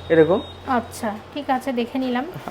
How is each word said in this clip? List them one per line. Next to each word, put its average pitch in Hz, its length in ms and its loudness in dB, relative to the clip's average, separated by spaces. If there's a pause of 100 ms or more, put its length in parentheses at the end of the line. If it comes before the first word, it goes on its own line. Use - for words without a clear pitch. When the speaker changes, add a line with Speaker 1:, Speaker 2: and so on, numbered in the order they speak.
Speaker 1:
এরকম। 165 300 6 (280)
Speaker 2:
আচ্ছা, 233 460 -2 (200)
ঠিক 285 160 -6
আছে, 262 220 0
দেখে 240 280 -2
নিলাম। 254 260 -2 (260)